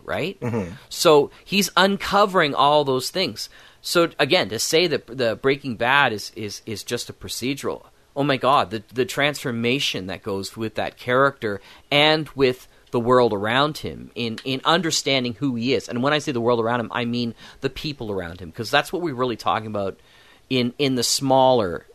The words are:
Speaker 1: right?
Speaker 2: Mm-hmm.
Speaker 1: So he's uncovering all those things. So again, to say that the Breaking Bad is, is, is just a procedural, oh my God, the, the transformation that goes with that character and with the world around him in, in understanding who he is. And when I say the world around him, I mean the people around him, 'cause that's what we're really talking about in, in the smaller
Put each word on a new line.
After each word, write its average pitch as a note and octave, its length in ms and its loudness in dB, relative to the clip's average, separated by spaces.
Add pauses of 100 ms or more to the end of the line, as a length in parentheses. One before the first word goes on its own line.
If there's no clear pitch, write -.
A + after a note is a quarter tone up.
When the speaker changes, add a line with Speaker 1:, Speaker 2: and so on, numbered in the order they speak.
Speaker 1:
right? B2+ 360 -6
Speaker 2:
Mm-hmm. G#2+ 340 -4 (160)
Speaker 1:
So D3+ 400 4 (120)
he's F#3+ 340 0
uncovering F#3 800 2
all D3 300 4
those C3 260 -2
things. D#3+ 380 -6 (340)
So E3+ 280 2 (100)
again, D3 300 2
to A2 80 -6
say D#3+ 280 2
that C#3 200 -2
the A#2 300 -2
Breaking C3+ 400 -2
Bad C3 360 2
is, G2+ 240 -8
is, G2+ 300 -10
is G#2+ 180 -8
just - 260 -6
a G2+ 40 -14
procedural, A2+ 680 -6 (320)
oh C#3+ 80 0
my C#3+ 120 2
God, B2 340 2
the, G#2+ 120 -8 (100)
the B2+ 140 0
transformation B2+ 1040 -2
that F2+ 140 -10
goes G2 340 -8
with A2 180 -6
that F2+ 240 -6
character B2 600 0 (320)
and D#3 380 4
with B2+ 360 0 (240)
the B2+ 100 0
world A#2+ 320 4
around A#2+ 460 0
him C2 380 -12
in, A2+ 280 -6
in C3 200 -4
understanding C#3 680 0
who C#3 200 -2
he A#2+ 200 0
is. - 140 -2
And A#2+ 140 -4
when C#3 100 2
I D3+ 60 2
say D3 140 -4
the A#2+ 80 0
world A#2 200 2
around A#2 200 0
him, A2 120 -6
I A#2+ 120 -2
mean A#2+ 300 -4 (260)
the C3 100 -4
people C#3 400 -10
around F2 300 -6
him, F2 120 -12
'cause A2 180 -10
that's C#3+ 220 0
what E3+ 80 -4
we're E3+ 140 -2
really B2 220 -2
talking A2 320 -2
about G2+ 300 -4 (520)
in, B2 280 0
in C3+ 180 2
the A#2 80 0
smaller C3 920 2